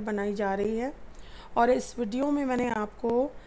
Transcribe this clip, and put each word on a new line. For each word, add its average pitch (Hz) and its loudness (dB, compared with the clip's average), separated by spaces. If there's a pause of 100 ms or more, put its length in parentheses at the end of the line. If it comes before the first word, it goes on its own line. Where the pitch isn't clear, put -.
बनाई 208 0
जा 196 0
रही 208 0
है 254 -2 (640)
और 233 6
इस 254 2
video 247 0
में 285 2
मैंने 247 2
आपको 233 0 (160)